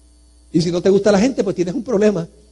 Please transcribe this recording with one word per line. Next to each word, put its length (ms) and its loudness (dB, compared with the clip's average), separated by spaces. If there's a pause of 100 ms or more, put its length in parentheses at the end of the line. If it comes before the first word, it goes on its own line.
(520)
Y 100 2
si 80 -4
no 100 -2
te 100 2
gusta 220 4
la 60 2
gente, 260 0
pues 120 -6
tienes 180 -4
un 80 -6
problema. 440 0 (260)